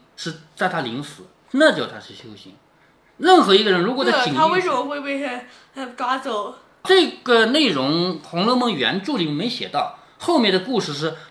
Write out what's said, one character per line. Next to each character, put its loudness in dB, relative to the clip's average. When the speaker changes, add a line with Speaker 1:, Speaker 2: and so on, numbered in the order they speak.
Speaker 1:
是 -12
在 -2
他 -6
临 -8
死， -20
那 2
叫 -4
他 -14
是 -20
修 -20
行。 -20
任 6
何 4
一 6
个 2
人 2
如 0
果 -2
在 0
警 -2
狱 -4
Speaker 2:
对， -2
他 4
为 2
什 -2
么 -2
会 -8
被 -6
他， -8
他 -12
抓 -4
走？ -6
Speaker 1:
这 4
个 4
内 2
容 0
《红 -2
楼 2
梦》 0
原 -2
著 -4
里 -2
面 -4
没 -4
写 -8
到， -6
后 0
面 2
的 2
故 -4
事 -6
是 -6